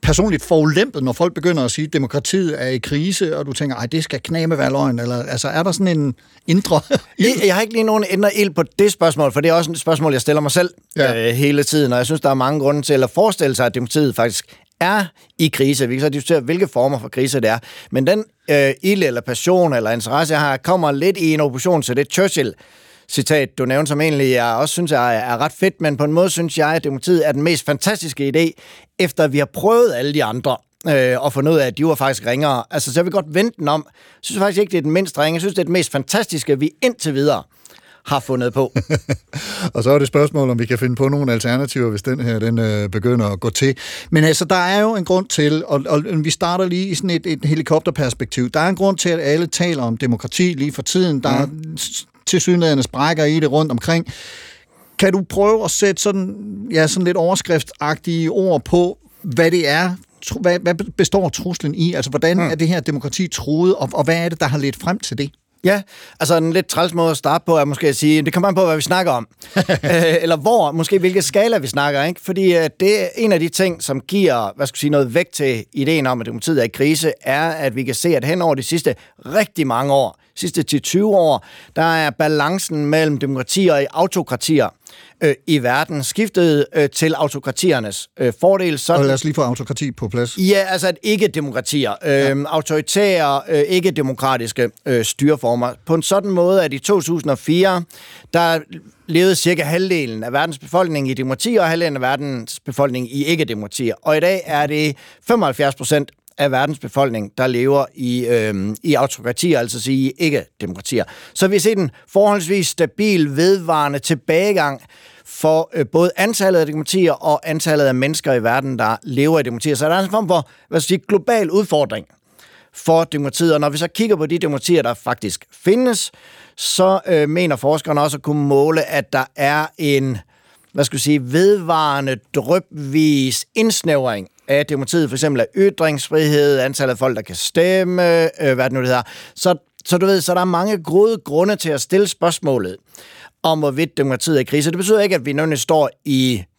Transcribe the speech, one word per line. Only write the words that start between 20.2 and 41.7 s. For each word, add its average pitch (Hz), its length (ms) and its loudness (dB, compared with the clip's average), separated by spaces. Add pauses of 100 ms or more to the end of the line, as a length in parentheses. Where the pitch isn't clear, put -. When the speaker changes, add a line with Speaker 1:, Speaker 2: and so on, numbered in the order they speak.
Speaker 2:
jeg 147 60 0
har, 143 160 0
kommer 160 360 0
lidt 170 260 0
i 160 160 2
en 156 60 0
opposition 147 420 0
til 123 140 -4
det 139 160 0
Churchill-citat, - 1500 -2
du 131 60 0
nævnte, 139 240 0
som 147 120 -2
egentlig 143 320 2
jeg 123 120 2 (100)
også 139 180 -2
synes 170 200 -2
er, 143 60 2
er 120 400 0
ret 151 220 -2
fedt, - 200 0
men 147 160 -2
på 143 80 0
en 147 80 0
måde 175 180 4
synes 165 280 -4
jeg, 151 100 2
at 160 160 -2
demokratiet 151 440 2
er 143 40 0
den 139 100 -2
mest 160 220 0
fantastiske 143 720 -4
idé, 165 240 0 (380)
efter 170 300 0
vi 139 100 0
har 143 160 0
prøvet 214 400 4
alle 139 200 -4
de 143 100 0
andre, 120 320 -2 (320)
øh, 127 360 2
og 143 80 0
fundet 143 200 2
ud 165 60 4
af, 135 80 2
at 113 120 -6
de 151 80 0
var 160 80 2
faktisk 135 320 -2
ringere. 131 440 0
Altså, 143 220 -4
så 156 80 2
jeg 175 40 2
vil 185 80 -4
godt 156 220 -4
vente 220 240 0
den 147 100 -4
om. 151 200 -2
Jeg - 60 -20 (280)
synes 220 160 -6
faktisk 196 220 0
ikke, 208 120 0
det 180 60 0
er 151 40 0
den 147 80 -2
mindst 180 280 -2
ringe. 151 160 0
Jeg 165 60 -4
synes, 190 140 -4
det 185 60 -2
er 170 40 0
det 165 80 -2
mest 175 200 0
fantastiske, 147 680 -2
vi 151 100 0 (120)
indtil 233 320 -2
videre 135 280 2 (640)
har 143 140 0
fundet 123 320 -2
på. 131 200 0 (480)
Speaker 1:
<laughs> - 540 -8
Og 117 80 -2
så 120 80 2
er 143 80 6
det 139 100 2
spørgsmål, 143 420 2
om 120 80 -2
vi 113 80 -2
kan 117 120 -2
finde 123 180 0
på 135 120 2
nogle 143 240 0
alternativer, 120 580 0